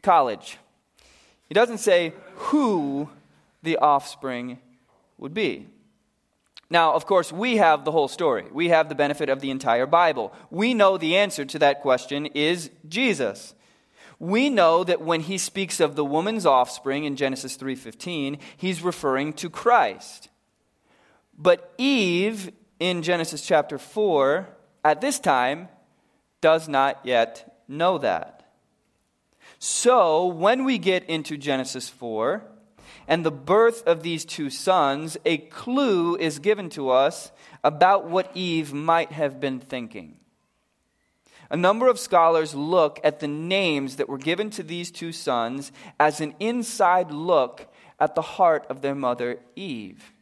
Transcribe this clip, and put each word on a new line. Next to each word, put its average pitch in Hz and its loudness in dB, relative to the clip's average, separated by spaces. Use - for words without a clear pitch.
College. 135 2
He 151 -12
doesn't 226 2
say 175 2
who 156 0
the 160 -2
offspring 127 -2
would 143 -14
be. 165 -4
Now, 165 4
of 160 -2
course, 185 0
we 226 -2
have 156 4
the 151 -2
whole 143 2
story. 135 -2
We 165 -2
have 160 2
the 139 -8
benefit 143 -2
of 135 -2
the 135 -6
entire 131 0
Bible. 151 2
We 220 -2
know 190 4
the 160 0
answer 190 0
to 143 -10
that 143 2
question 139 -2
is 160 -2
Jesus. 160 -4
We 214 0
know 175 4
that 175 0
when 160 -2
he 180 -6
speaks - -6
of 156 2
the 151 -2
woman's 170 -2
offspring 135 0
in 143 -6
Genesis 131 -6
three 131 -10
fifteen, 143 -10
he's 180 -4
referring 151 -2
to 170 -10
Christ. - 0
But 170 2
Eve, 202 0
in 175 -2
Genesis 165 -2
chapter 147 2
four, 170 0
at 151 4
this 269 -2
time, 147 0
does 160 4
not 139 0
yet - -2
know 165 0
that. 95 -4
So, 180 4
when 202 2
we 262 0
get 185 0
into 156 -6
Genesis 131 -4
four 120 -4
and 165 0
the 156 2
birth 202 2
of 165 2
these 165 -4
two 143 -8
sons, 156 0
a 160 2
clue 196 0
is 156 -4
given 196 -2
to 135 -2
us 139 2
about 165 4
what 165 -2
Eve 165 -2
might 160 0
have 143 -4
been 131 -6
thinking. 113 -14
A 147 -4
number 208 4
of 247 4
scholars 165 4
look 151 0
at 151 2
the 151 -8
names 156 -2
that 139 -4
were 135 -8
given 175 -4
to - -12
these 170 -10
two 170 -10
sons 131 -4
as 151 2
an 151 -6
inside 196 0
look 151 -2
at - 0
the - -2
heart 165 2
of 135 -8
their 139 -2
mother 123 -4
Eve. 120 -12